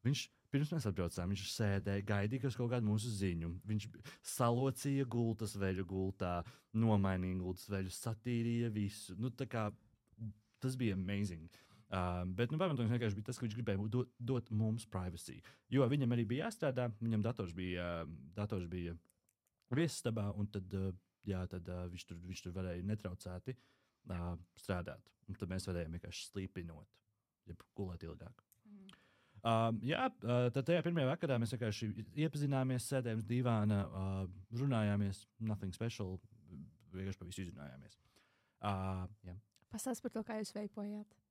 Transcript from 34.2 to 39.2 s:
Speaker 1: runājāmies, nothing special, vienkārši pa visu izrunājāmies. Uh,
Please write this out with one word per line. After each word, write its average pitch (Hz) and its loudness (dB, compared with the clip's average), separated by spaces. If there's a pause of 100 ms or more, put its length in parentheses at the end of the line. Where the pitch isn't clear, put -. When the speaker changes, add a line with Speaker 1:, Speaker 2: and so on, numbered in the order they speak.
Speaker 1:
runājāmies, 107 2 (180)
nothing 101 -2
special, 98 -4 (720)
vienkārši 92 -6
pa 90 -12
visu 92 -8
izrunājāmies. 67 -12 (640)
Uh, 95 0 (180)